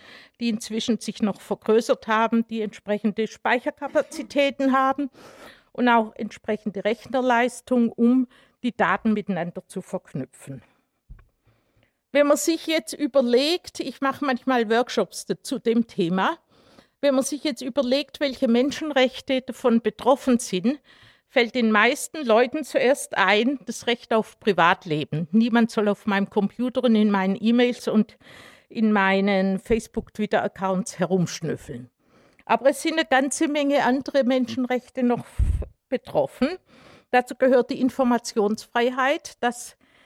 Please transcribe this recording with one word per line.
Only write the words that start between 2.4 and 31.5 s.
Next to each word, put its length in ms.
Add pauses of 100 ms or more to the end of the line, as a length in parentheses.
die 140
entsprechende 680
Speicherkapazitäten 1400
haben 380 (640)
und 160
auch 260
entsprechende 720
Rechnerleistung, 1080
um 380 (340)
die 120
Daten 360
miteinander 560
zu 140
verknüpfen. 840 (1500)
Wenn 120
man 120
sich 300
jetzt 260
überlegt, 880
ich 180
mache 240
manchmal 460
Workshops 560 (180)
zu 160
dem 280
Thema, 500 (640)
wenn 140
man 80
sich 220
jetzt 160
überlegt, 580
welche 300
Menschenrechte 920
davon 400
betroffen 560
sind, 440 (480)
fällt 260
den 160
meisten 540
Leuten 400
zuerst 500
ein, 500
das 220
Recht 240
auf 300
Privatleben. 880
Niemand 400
soll 160
auf 200
meinem 220
Computer 540
und 120
in 140
meinen 300
E-Mails 480
und 300 (500)
in 240
meinen 680
Facebook-, 540
Twitter-Accounts 840
herumschnüffeln. 920 (540)